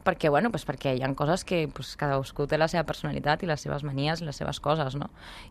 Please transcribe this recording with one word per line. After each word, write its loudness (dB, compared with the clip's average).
perquè, 4
bueno, 6
pues -4
perquè 0
hi -2
ha 2
coses 2
que, 0
pues, -12
cadascú 0
té 4
la 6
seva 2
personalitat -2
i -2
les 0
seves -4
manies -2
i -8
les -6
seves -4
coses, 0
no? -4